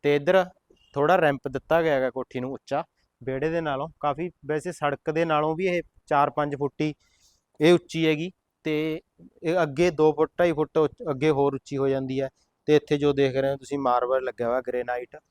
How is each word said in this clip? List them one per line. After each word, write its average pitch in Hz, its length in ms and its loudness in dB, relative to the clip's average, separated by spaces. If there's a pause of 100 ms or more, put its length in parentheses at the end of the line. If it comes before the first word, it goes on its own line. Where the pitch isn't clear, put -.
ਤੇ 147 120 2
ਇੱਧਰ 180 280 2 (520)
ਥੋੜ੍ਹਾ 151 220 4
ਰੈਂਪ 143 300 0
ਦਿੱਤਾ 139 340 0
ਗਿਆ 160 140 0
ਹੈਗਾ 131 140 0
ਕੋਠੀ 131 300 -8
ਨੂੰ 131 140 -6
ਉੱਚਾ 143 300 -6 (380)
ਵਿਹੜੇ 135 280 -4
ਦੇ 165 120 -2
ਨਾਲੋਂ, 147 260 -4 (120)
ਕਾਫੀ 147 300 -4 (160)
ਵੈਸੇ 151 260 -6
ਸੜਕ 147 400 -4
ਦੇ 160 140 0
ਨਾਲੋਂ 156 300 0
ਵੀ 180 120 -4
ਇਹ 175 140 -2 (240)
ਚਾਰ 147 240 2
ਪੰਜ 147 260 -4
ਫੁੱਟ 139 260 -6
ਹੀ 151 120 -2 (680)
ਇਹ 165 140 6
ਉੱਚੀ 165 340 0
ਹੈਗੀ। 156 240 -2 (320)
ਤੇ 156 380 -4 (420)
ਇਹ 170 200 0
ਅੱਗੇ 156 280 2
ਦੋ 156 220 4
ਫੁੱਟ, 151 260 0
ਢਾਈ 175 140 4
ਫੁੱਟ 151 240 -2
ਉੱਚ-, 156 340 -2
ਅੱਗੇ 139 180 0
ਹੋਰ 139 260 2
ਉੱਚੀ 139 220 -10
ਹੋ 135 100 0
ਜਾਂਦੀ 135 340 -2
ਹੈ। 131 80 -4 (360)
ਤੇ 151 100 4
ਇੱਥੇ 147 220 2
ਜੋ 143 160 2
ਦੇਖ 135 220 2
ਰਹੇ 135 160 0
ਹੋ 139 60 -4
ਤੁਸੀਂ, 135 220 -6
ਮਾਰਬਲ 127 440 2
ਲੱਗਿਆ 120 240 -4
ਹੋਇਆ, 127 200 0
ਗ੍ਰੇਨਾਈਟ। 123 500 -8 (140)